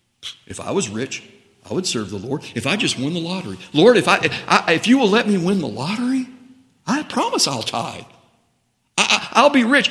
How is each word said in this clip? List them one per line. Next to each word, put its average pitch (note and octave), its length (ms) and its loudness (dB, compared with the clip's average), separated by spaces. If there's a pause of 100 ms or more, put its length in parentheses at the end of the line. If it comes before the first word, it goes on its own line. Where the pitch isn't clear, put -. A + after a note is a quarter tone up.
(460)
"If F#2 120 -14
I - 120 -10
was G2+ 180 -2
rich, A2 340 -8 (460)
I A2 60 -6
would F#3 120 -2
serve G#2+ 220 -4
the G#2 80 -8
Lord. A#2+ 260 -6 (120)
If A#2+ 120 -4
I E3+ 100 0
just G#3 220 -2
won C#3 140 -4
the F3+ 80 -4
lottery. E3 380 -8 (160)
Lord, G#3 240 8
if E3+ 100 0
I, E3 220 2 (180)
I, F3 240 2
if D#3+ 140 0
you B3 100 6
will A#3+ 140 4
let G#3+ 180 2
me G3+ 80 2
win F#3 240 0
the C3+ 80 -4
lottery, A3 580 -4 (600)
I C#4 160 -2
promise - 440 -2
I'll B2+ 160 -4
tithe. A2+ 420 -6 (920)
I, F#3+ 60 2
I, G#3+ 300 0
I'll C#4 180 6
be C4 140 4
rich. B3 260 2